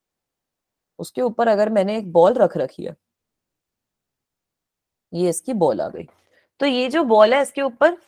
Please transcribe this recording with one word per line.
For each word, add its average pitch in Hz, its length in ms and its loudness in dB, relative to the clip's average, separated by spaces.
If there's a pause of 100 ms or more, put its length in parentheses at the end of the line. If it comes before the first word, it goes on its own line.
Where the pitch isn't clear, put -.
(1000)
उसके 170 240 -8
ऊपर 233 260 -2
अगर 214 220 0
मैंने 208 280 -2
एक 190 140 -12
बॉल 175 220 6
रख 214 220 2
रखी - 280 -6
है, - 120 -12 (2250)
ये 175 160 -2
इसकी 208 260 -6
बॉल 143 260 0
आ 76 80 -6
गई, 82 200 -14 (520)
तो 277 60 0
ये 254 240 -2
जो 320 140 0
बॉल 220 300 4
है 285 80 2
इसके 277 200 -6
ऊपर 277 320 0 (140)